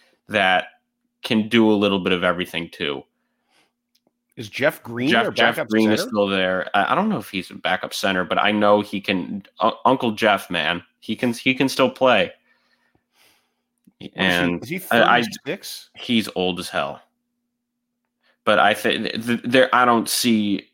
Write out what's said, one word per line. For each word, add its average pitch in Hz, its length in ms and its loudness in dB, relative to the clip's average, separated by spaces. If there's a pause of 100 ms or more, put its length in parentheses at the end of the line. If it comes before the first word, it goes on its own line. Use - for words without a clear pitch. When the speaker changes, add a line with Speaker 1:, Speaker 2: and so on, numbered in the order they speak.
(280)
Speaker 1:
that 95 380 2 (560)
can 110 260 0
do 110 220 4
a - 20 6
little 101 280 2
bit 90 120 -2
of 87 100 -2
everything 87 460 -4
too. 71 360 -8 (1300)
Speaker 2:
Is 113 140 -14
Jeff 143 340 -2
Green 120 280 -4
Speaker 1:
Jeff, 117 140 4
Speaker 2:
their 165 80 -4
Speaker 1:
Jeff 117 240 2
Speaker 2:
backup 147 120 -6
Speaker 1:
Green 110 220 4
is 107 100 0
Speaker 2:
center? 208 100 -6
Speaker 1:
still 104 160 0
there. 92 480 -2
I, 101 180 2
I - 20 0
don't 202 160 0
know 165 80 -2
if 104 100 -12
he's 90 220 -8
a - 40 -18
backup 90 380 -4
center, 92 320 0
but 87 140 -2
I 104 120 2
know 104 300 4
he 104 180 -6
can. 95 460 -6 (180)
U-, 110 100 2 (120)
Uncle 127 280 2
Jeff, 104 360 2
man, 87 340 -2 (180)
he 110 140 -6
can, 120 200 -2
he 131 200 -2
can 135 140 0
still 127 220 2
play. 117 420 2 (1700)
Speaker 2:
What - 80 -16
is - 80 -18
he, - 20 -18
Speaker 1:
And 87 460 0
Speaker 2:
is - 80 -14
he 180 100 -6 (100)
Speaker 1:
I, 117 280 4
I, 120 40 0
Speaker 2:
thirty-six? - 760 -12
Speaker 1:
he's 113 380 -2
old 90 260 -2
as 80 100 -12
hell. 73 320 -6 (1400)
But 104 140 4
I 98 140 6
think 110 400 -2
th-, 113 140 -8
th-, 120 180 -2
there, 113 300 4
I 123 100 6
don't 117 240 2
see 107 640 0